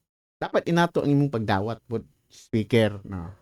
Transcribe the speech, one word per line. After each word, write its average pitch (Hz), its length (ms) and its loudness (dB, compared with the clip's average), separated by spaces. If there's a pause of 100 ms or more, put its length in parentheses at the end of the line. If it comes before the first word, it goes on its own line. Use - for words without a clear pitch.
(380)
dapat - 320 -2
inato 170 320 2
ang - 80 0
imong 143 240 2
pagdawat, 107 560 -2
po, 113 160 -6 (240)
Speaker, 107 800 0
no? 92 320 -8